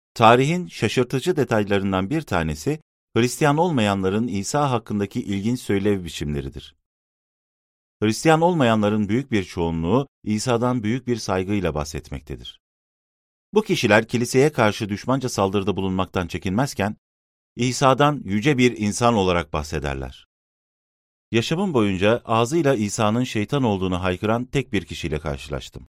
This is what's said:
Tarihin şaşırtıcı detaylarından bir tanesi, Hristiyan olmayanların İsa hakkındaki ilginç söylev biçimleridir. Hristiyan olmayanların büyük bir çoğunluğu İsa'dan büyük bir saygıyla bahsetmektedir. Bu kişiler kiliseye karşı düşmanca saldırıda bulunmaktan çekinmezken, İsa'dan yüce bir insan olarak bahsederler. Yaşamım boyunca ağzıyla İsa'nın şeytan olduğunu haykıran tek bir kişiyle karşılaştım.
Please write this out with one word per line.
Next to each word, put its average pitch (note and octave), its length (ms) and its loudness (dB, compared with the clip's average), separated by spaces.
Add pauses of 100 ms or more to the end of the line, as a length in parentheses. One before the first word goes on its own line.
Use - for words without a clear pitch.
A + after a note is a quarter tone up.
(140)
Tarihin C3+ 540 6
şaşırtıcı B2+ 680 -2
detaylarından G2+ 760 0
bir D#3+ 120 -2
tanesi, E2+ 600 -4 (360)
Hristiyan C#3+ 400 2
olmayanların G#2+ 720 0
İsa C3 440 -2
hakkındaki G#2+ 520 -4
ilginç G2+ 360 -4
söylev G2 440 0
biçimleridir. D2 720 -8 (1300)
Hristiyan D#3 400 4
olmayanların A2 680 2
büyük B2+ 220 -2
bir G2+ 120 0
çoğunluğu E2+ 640 0 (160)
İsa'dan A#2 600 0
büyük A#2+ 240 -4
bir A#2+ 80 0
saygıyla F#2+ 600 -2
bahsetmektedir. C#2+ 840 -10 (960)
Bu G#3+ 100 4
kişiler A2+ 440 2
kiliseye C3 440 2
karşı G#2+ 380 0
düşmanca B2+ 400 -2
saldırıda G2 460 0
bulunmaktan F#2+ 520 -2
çekinmezken, G2 720 -4 (580)
İsa'dan C3 680 2
yüce G#2+ 320 0
bir B2 200 4
insan G#2+ 360 2
olarak F2+ 400 0
bahsederler. C#2+ 720 -6 (1040)
Yaşamım E3 420 -2
boyunca G#2 520 2
ağzıyla C3 500 0
İsa'nın G#2+ 480 0
şeytan B2 400 -2
olduğunu F#2 400 0
haykıran G#2+ 420 -2
tek - 280 -6
bir F2+ 120 -2
kişiyle D#2 340 -6
karşılaştım. C#2 720 -10